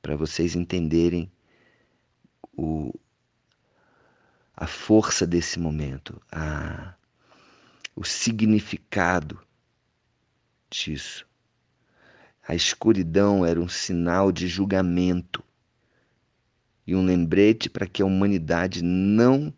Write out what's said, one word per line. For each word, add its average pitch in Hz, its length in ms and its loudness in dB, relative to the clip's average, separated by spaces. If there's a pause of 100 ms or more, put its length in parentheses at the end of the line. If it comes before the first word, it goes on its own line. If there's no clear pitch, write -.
Pra 73 140 -4
vocês 82 400 -2
entenderem 85 760 0 (1300)
o, 78 320 -4 (1600)
a 82 100 -8
força - 640 2
desse 85 320 -2
momento, 76 600 -6 (120)
a, 78 640 -8 (1000)
o 92 80 -10
significado 101 1400 0 (1300)
disso. - 560 -10 (1200)
A 82 80 -4
escuridão 95 920 2
era 82 160 2
um 90 80 -4
sinal 90 600 0
de 87 160 -4
julgamento 90 960 -2 (1400)
e 87 80 0
um 92 100 2
lembrete 92 640 4
pra - 160 -4
que - 160 -6
a 95 60 2
humanidade 90 760 0
não 113 760 2